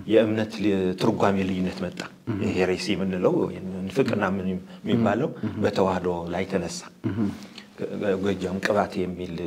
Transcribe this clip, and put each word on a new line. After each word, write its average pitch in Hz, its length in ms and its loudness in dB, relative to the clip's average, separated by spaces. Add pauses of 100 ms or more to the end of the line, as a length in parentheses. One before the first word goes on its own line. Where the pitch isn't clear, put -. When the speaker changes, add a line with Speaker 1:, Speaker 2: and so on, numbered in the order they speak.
Speaker 1:
የእምነት 107 500 4
ሊ-፣ 101 140 2 (260)
ትርጓሜ 101 480 2
ልዩነት 92 380 -2
መጣ። 87 180 -4 (260)
Speaker 2:
እም። 107 140 -4
Speaker 1:
ይሄ 90 160 0
ሄሬሲ 90 340 2
የምንለው 92 460 2 (460)
ንፍቅና 101 480 0
ምን 95 180 -2
የሚባለው 110 840 0 (100)
Speaker 2:
እም። 104 200 -4
Speaker 1:
በተዋህዶ 95 480 2 (200)
ላይ 87 180 -2
ተነሳ። 90 340 -4 (260)
Speaker 2:
እም። 104 240 0 (880)
Speaker 1:
ጎጃም 92 420 -2
ቅባት 101 360 2
የሚል 90 380 -4 (140)